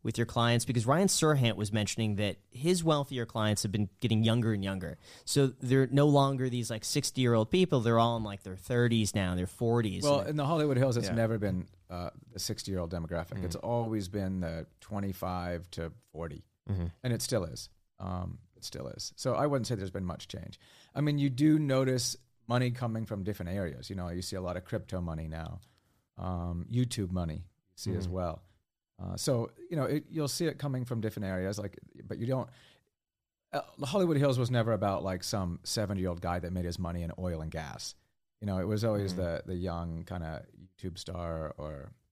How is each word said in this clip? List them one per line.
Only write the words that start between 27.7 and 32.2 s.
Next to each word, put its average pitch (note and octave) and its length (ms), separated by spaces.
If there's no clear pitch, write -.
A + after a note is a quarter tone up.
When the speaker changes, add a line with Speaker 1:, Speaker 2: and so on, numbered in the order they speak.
Speaker 2:
see - 200
as F#2+ 100
Speaker 1:
Mm-hmm. F#2 100
Speaker 2:
well. E2+ 280
Uh, F#2 160
so, A#2 320
you F3 40
know, C#3+ 100
it, D3 240
you'll D#3 180
see E3 180
it D3+ 140
coming C3 260
from A#2+ 160
different G#2 260
areas, F#2+ 300
like, G2+ 200
but - 120
you A#2 80